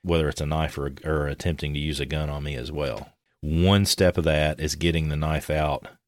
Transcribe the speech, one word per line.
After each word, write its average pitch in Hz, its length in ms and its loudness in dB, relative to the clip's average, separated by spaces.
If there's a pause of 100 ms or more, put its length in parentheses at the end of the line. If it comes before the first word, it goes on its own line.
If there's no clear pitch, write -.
whether 82 260 2
it's - 120 -4
a 76 60 -2
knife 78 300 -2
or, 71 160 -4 (120)
or 76 240 0
attempting 73 460 -4
to 73 40 -2
use 73 220 -2
a 69 60 -4
gun 76 220 -2
on 73 140 -6
me 73 140 -6
as 60 160 -8
well. 71 400 -6 (280)
One 90 460 4
step 92 320 4
of 82 60 0
that 76 340 2
is 76 160 -2
getting 80 340 2
the 73 80 -2
knife 76 320 -2
out 76 380 0 (220)